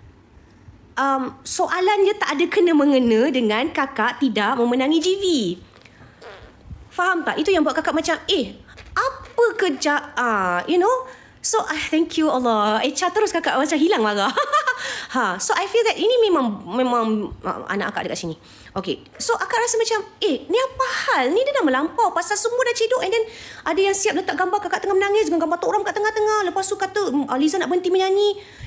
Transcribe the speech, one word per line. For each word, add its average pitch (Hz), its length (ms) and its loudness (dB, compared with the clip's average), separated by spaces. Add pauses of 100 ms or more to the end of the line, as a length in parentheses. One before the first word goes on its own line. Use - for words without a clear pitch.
(960)
um, 269 480 -2
soalan 370 640 0
dia 415 140 2
tak 294 160 -4
ada 339 100 2
kena-mengena 277 880 4
dengan 226 380 2
kakak 269 500 -2
tidak 214 320 0
memenangi 262 480 2
G 359 60 0 (100)
V. 403 60 -4 (1700)
Faham 359 320 0
tak? 254 160 -2
Itu 392 80 2
yang 320 160 4
buat 269 80 0
kakak 285 220 -2
macam, 320 240 -2 (100)
"Eh, 254 240 -2 (400)
apa 480 500 -2 (140)
kerja-, 294 560 -2
ah, 190 560 0
you 359 80 4
know?" 508 320 2 (280)
So, - 260 0
ah, 311 240 -6
thank 320 320 0
you 311 80 2
Allah. 220 560 2
H - 180 -2
R 359 80 0
terus 427 240 0
kakak 311 240 0
macam 302 220 0
hilang 311 260 4
marah. 202 240 0
<laughs> 571 160 0 (600)
Ha, 196 320 -2
so - 160 0
I 359 100 0
feel 427 220 2
that - 80 0
ini 440 320 4
memang, 254 400 0
memang, 220 720 0
ah, 143 320 -8
anak 196 180 -4
akak - 160 -6
dekat 170 220 -6
sini. 156 80 -8 (400)
Okey, 180 240 -6 (160)
so - 180 -2
akak 453 220 -2
rasa 453 240 0
macam, 440 240 -2 (160)
"Eh, 330 260 -2
ni 349 80 0
apa 523 320 0 (220)
hal? 285 240 2
Ni 440 100 2
dia 554 140 0
dah 466 80 2
melampau 320 480 0
pasal 392 240 -2
semua 466 320 -2
dah 480 80 -2
cedok." 453 260 0
And 381 140 -4
then 440 80 0 (400)
ada 320 160 0
yang 392 160 2
siap 403 240 0
letak 339 160 -4
gambar 370 240 0
kakak 370 240 -4
tengah 392 100 0
menangis 403 320 2
dengan 330 220 0
gambar 339 160 0
Tok - 80 0
Ram 415 100 0
kat - 140 -4
tengah-tengah. 427 420 0 (140)
Lepas 381 160 -2
tu 392 80 -2
kata, 392 320 -2
mm, 269 160 0
ah, 254 160 -2
Liza 311 160 2
nak 311 160 -2
berhenti 359 160 0
menyanyi. 392 480 2 (300)